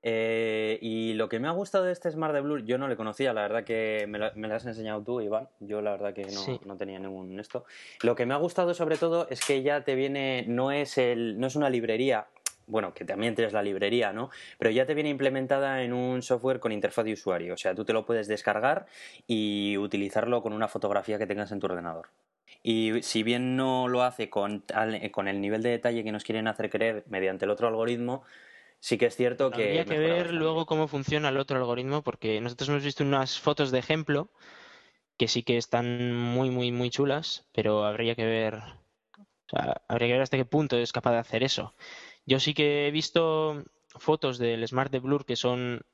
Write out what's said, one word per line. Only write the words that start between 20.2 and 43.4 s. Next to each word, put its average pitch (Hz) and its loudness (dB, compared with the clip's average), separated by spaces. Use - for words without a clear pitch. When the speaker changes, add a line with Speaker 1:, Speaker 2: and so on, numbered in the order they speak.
Speaker 1:
con 107 -4
una 107 -2
fotografía 101 -2
que 107 -2
tengas 101 -4
en 101 -4
tu 98 -4
ordenador. 85 -4
Y 113 2
si 113 -2
bien 123 0
no 131 2
lo 123 2
hace 123 -2
con 104 -2
tal, 110 -2
con 98 -2
el 98 -2
nivel 107 0
de 120 2
detalle 117 0
que 107 -4
nos 107 -6
quieren 110 -2
hacer 107 -2
creer 110 0
mediante 95 0
el 98 0
otro 107 2
algoritmo, 120 -2
sí - 0
que 123 6
es 117 2
cierto 123 4
que 120 -2
Speaker 2:
Habría 101 2
que - -6
Speaker 1:
mejora 151 2
Speaker 2:
ver 170 4
Speaker 1:
bastante. 170 -2
Speaker 2:
luego 160 2
cómo 156 2
funciona 147 0
el 135 2
otro 139 0
algoritmo, 127 0
porque 110 -2
nosotros 120 -4
hemos 143 2
visto 143 -2
unas 139 2
fotos 143 2
de 127 4
ejemplo 156 0
que 117 2
sí 117 0
que 120 2
están 120 0
muy, 120 0
muy, 123 0
muy 123 0
chulas, 143 -2
pero 107 2
habría 113 0
que 113 -2
ver, 113 2
o - -20
sea, - -2
habría 120 2
que 123 4
ver 131 4
hasta 135 0
qué 131 2
punto 147 2
es 120 0
capaz 120 2
de 117 4
hacer 113 0
eso. 120 -2
Yo 131 6
sí 151 2
que 147 2
he - 2
visto 156 0